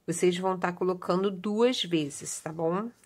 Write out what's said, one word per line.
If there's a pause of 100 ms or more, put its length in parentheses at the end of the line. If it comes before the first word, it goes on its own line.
Vocês
vão
tá
colocando
duas
vezes,
tá
bom? (160)